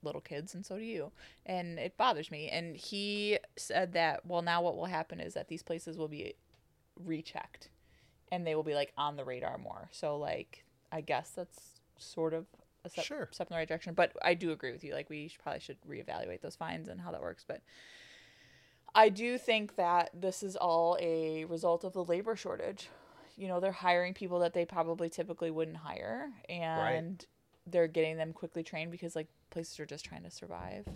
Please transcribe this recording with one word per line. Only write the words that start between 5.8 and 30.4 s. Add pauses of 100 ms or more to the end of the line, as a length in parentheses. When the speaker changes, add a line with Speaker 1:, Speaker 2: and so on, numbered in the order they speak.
Speaker 1:
will
be (640)
rechecked (640)
and
they
will
be,
like,
on
the
radar
more.
So,
like, (260)
I
guess
that's (220)
sort
of (380)
a
step,
Speaker 2:
Sure.
Speaker 1:
step
in
the
right
direction.
But
I
do
agree
with
you.
Like,
we
should,
probably
should (100)
reevaluate
those
fines
and
how
that
works.
But (1400)
I
do
think
that
this
is
all
a
result
of
the
labor
shortage. (480)
You
know,
they're
hiring
people
that
they
probably
typically
wouldn't
hire, (180)
Speaker 2:
Right.
Speaker 1:
and (420)
they're
getting
them
quickly
trained
because,
like, (220)
places
are
just
trying
to
survive.